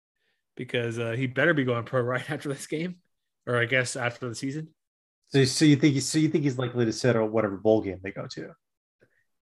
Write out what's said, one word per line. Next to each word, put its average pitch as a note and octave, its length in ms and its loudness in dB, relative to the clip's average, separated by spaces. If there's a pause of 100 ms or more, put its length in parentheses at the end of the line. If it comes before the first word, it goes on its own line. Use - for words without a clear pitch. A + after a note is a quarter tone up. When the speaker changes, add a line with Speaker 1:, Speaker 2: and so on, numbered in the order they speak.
(560)
Speaker 1:
because, A#2+ 420 -4
uh, A#2 140 -4
he B2+ 140 -2
better C3+ 280 2
be C#3+ 100 0
going A#2 200 -2
pro B2+ 160 -2
<laughs> A#2+ 140 -2
right B2 160 -6
after D3+ 180 -8
this C3+ 180 -8
game, E3+ 300 -6 (500)
or B2 100 -2
I A#2 80 0
guess B2 320 -2
after A#2+ 320 -6
the A#2 60 -10
season. C#3+ 340 -10 (640)
Speaker 2:
So, C3+ 140 6
so C3 200 2
you D3 120 8
think C#3 180 4
he, C3+ 60 0
so D3+ 180 -2
you D#3 100 4
think D#3 160 0
he's B2+ 140 -2
likely A#2+ 260 0
to A2 80 2
sit A#2 240 2
out A2 160 0
whatever G#2+ 240 0
bowl A2 260 4
game F#2 200 -6
they G2 100 -10
go - 200 -12
to? - 200 -14 (1000)